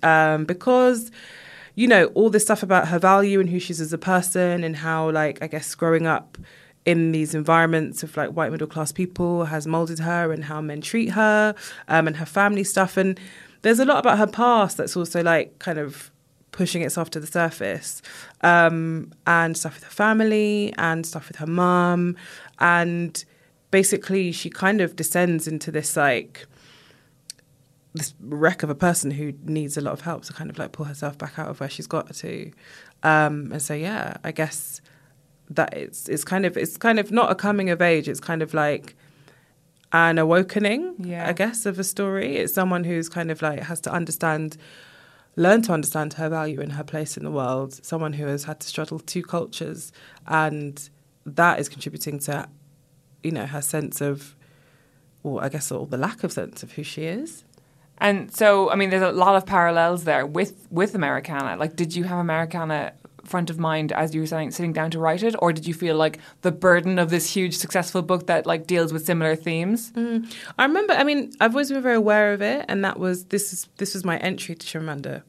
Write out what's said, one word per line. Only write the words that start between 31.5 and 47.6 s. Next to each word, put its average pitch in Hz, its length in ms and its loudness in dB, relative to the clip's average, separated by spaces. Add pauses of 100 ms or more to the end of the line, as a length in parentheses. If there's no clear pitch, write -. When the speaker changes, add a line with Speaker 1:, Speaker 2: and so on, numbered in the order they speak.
Speaker 1:
where 143 100 -8
she's - 180 -12
got - 260 -6
to. 165 380 -12 (520)
Um, 151 480 2
and 151 100 -6
so, 151 120 -6
yeah, 175 500 -6
I 160 80 -6
guess - 480 -6 (720)
that 156 240 -2
it's, - 320 -12
it's 151 160 -4
kind 190 220 -2
of, 175 100 0
it's - 220 -4
kind 226 220 2
of 208 120 -2
not 226 200 4
a 185 40 2
coming 196 360 0
of 170 100 0
age. 165 260 4
It's 147 120 -6
kind 165 240 -4
of 156 100 -8
like 147 420 0 (960)
an 165 280 6
awakening, 202 800 2
Speaker 2:
Yeah. 175 280 -6
Speaker 1:
I 175 60 0
guess, 214 320 -2
of 185 140 -4
a 196 40 -2
story. 196 540 -2
It's - 160 -2
someone 185 300 0
who's 165 260 -2
kind 165 220 -4
of, 156 100 -6
like, 151 200 -2
has 160 200 -8
to - 100 -6
understand, 160 640 -2 (800)
learn 196 280 6
to 196 100 0
understand 151 400 -2
her 160 160 -4
value 156 320 -4
and 143 120 -8
her 147 100 -8
place 151 340 -8
in - 60 -10
the 147 80 -8
world. 131 520 -4